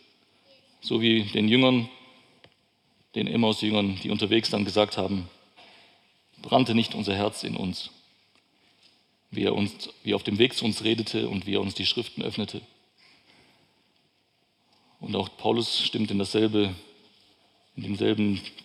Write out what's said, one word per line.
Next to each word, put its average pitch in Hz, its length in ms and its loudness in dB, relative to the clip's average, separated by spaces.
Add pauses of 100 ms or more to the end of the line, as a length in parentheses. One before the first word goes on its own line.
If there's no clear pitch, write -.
(840)
so 117 180 -2
wie 113 220 4
den 107 260 0
Jüngern, 127 400 4 (1300)
den 110 120 -2
Emmaus-Jüngern, 107 760 0
die - 80 -6
unterwegs 110 400 2
dann 104 160 0
gesagt 104 320 2
haben: 92 320 -4 (1120)
„Brannte 127 320 2
nicht 113 200 2
unser 101 200 -2
Herz 101 280 -2
in - 140 -6
uns?“, - 340 -6 (1400)
wie - 140 -2
er 98 100 2
uns, - 340 -4 (140)
wie 101 100 0
er 101 40 4
auf - 80 -4
dem 104 120 -2
Weg 127 160 4
zu - 140 -4
uns 107 180 -2
redete 113 420 0
und 101 200 -4
wie 101 80 -4
er 98 80 0
uns 98 100 -4
die 95 140 -4
Schriften - 360 -4
öffnete. 104 380 -6 (2500)
Und - 160 -4
auch 98 220 -2
Paulus 113 440 0
stimmt 110 280 -2
in 98 80 0
dasselbe, 104 560 2 (1040)
in 117 60 -8
demselben 104 600 0 (220)